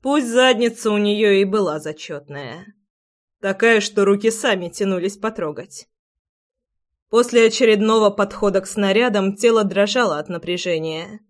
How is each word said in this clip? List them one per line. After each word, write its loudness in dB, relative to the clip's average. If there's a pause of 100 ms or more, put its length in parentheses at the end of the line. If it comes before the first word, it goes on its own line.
Пусть 0
задница 2
у 0
нее 2
и 4
была -2
зачетная. -14 (680)
Такая, 2
что 0
руки 2
сами -2
тянулись -4
потрогать. -10 (1200)
После 4
очередного 4
подхода 0
к -14
снарядам 0
тело 2
дрожало 0
от -10
напряжения. -6 (100)